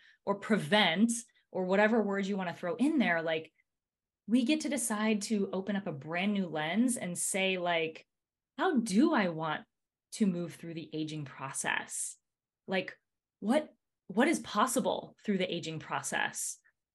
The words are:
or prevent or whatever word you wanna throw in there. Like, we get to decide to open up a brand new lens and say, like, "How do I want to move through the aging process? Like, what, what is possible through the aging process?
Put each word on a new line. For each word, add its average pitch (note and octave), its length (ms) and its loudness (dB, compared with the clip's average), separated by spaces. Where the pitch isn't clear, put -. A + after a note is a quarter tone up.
or G3 100 0
prevent G3 760 4
or F#3 120 -2
whatever G#3 380 6
word G3 240 0
you G3+ 100 -2
wanna F3+ 180 -4
throw F3 220 -4
in D4 240 2
there. F3 220 4
Like, D#3+ 300 -2
we A#3+ 160 4
get D#4 180 2
to C4 80 -4
decide A3 540 0
to G3+ 300 0
open F#3+ 240 -2
up F#3+ 100 -6
a E3+ 60 -6
brand E3+ 400 -2
new F#3+ 140 0
lens E3+ 500 0
and F3 200 -6
say, F#3+ 400 0
like, E3+ 480 -2
"How D#4+ 220 2
do A#3+ 340 4
I G3+ 160 2
want D#3 340 -4
to G#3+ 120 2
move F3 300 -2
through E3+ 180 -12
the D#3+ 200 -10
aging D#3 320 -6
process? - 920 -6
Like, F#3 300 -4
what, C4+ 340 0
what A#3+ 200 2
is E4 120 0
possible - 840 -2
through G3+ 140 0
the F3+ 160 -2
aging D#3+ 260 -6
process? - 800 -4